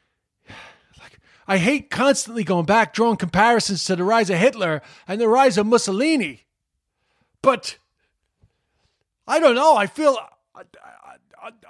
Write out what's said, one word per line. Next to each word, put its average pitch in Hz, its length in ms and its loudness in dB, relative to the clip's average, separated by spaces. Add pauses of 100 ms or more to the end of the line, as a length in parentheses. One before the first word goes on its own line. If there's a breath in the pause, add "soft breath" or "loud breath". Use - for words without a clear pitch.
(1000 loud breath)
like, - 220 -20 (260 soft breath)
I 190 120 0
hate 247 320 -2
constantly 233 520 -2
going 175 220 -2
back, 208 300 0
drawing 220 240 -2
comparisons 202 680 0
to 185 120 -4
the 175 60 -4
rise 208 280 0
of 175 80 -2
Hitler 185 420 0 (260 loud breath)
and 202 140 -6
the 233 80 0
rise 240 300 2
of 208 80 0
Mussolini. 220 800 -2 (960)
But - 340 -2 (1500)
I 294 120 0
don't 262 160 4
know. 294 200 4
I 202 100 0
feel, 285 300 0 (380)
uh, - 80 -20 (800)
uh, 220 80 -18 (200)